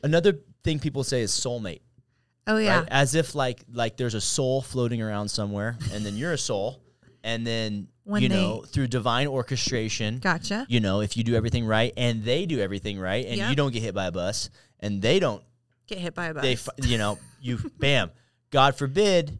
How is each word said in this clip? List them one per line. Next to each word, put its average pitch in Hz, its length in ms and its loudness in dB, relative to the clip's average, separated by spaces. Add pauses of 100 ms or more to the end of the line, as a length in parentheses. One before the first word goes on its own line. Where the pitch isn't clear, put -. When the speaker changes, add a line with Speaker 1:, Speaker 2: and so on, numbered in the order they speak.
Speaker 1:
Another 165 360 4 (260)
thing 160 140 2
people 139 260 -2
say 127 180 0
is 101 100 0
soulmate. 110 480 -4 (680)
Speaker 2:
Oh, 214 100 4
yeah. 196 240 4
Speaker 1:
Right? 160 100 -6
As 135 240 4
if, 160 200 0
like, 131 380 -2
like, 117 240 -2
there's 120 180 -2
a 107 60 -2
soul 131 420 0
floating 120 400 -2
around 104 260 -4
somewhere, 104 480 -2 (160)
and 104 120 -4
then 101 120 -4
you're 160 160 -2
a 139 60 -2
soul, 110 420 -4 (420)
and 117 240 -4
then, 110 420 -4 (160)
Speaker 2:
When 208 180 0
Speaker 1:
you 202 80 4
Speaker 2:
they 190 60 2
Speaker 1:
know, - 260 0
through 135 240 -2
divine 120 400 2
orchestration, 120 920 -2
Speaker 2:
Gotcha. 196 500 -2
Speaker 1:
you 120 100 4
know, 101 220 2
if 107 160 -4
you 117 60 0
do 117 100 2
everything 117 320 0
right, 110 300 2
and 117 280 0
they 147 220 0
do 147 140 0
everything 98 380 -4
right, 95 280 -2
and 117 100 -4
Speaker 2:
Yep. 127 140 -2
Speaker 1:
you 135 60 2
don't 143 160 2
get 113 100 -2
hit 101 120 -4
by 95 120 -2
a 90 60 -2
bus, 92 360 -4 (300)
and 101 240 -4
they 131 180 4
don't 117 220 -2 (460)
Speaker 2:
Get 202 100 -10
hit 170 160 -8
by 175 140 -6
a 156 60 -8
bus. 139 80 -6
Speaker 1:
they 131 140 2
fi-, - 220 -10
you 120 180 2
know, 104 220 0 (240)
you, 123 160 -4 (160)
Speaker 2:
<laughs> - 40 -20
Speaker 1:
bam, 131 320 2 (400)
God 135 260 6
forbid 165 640 2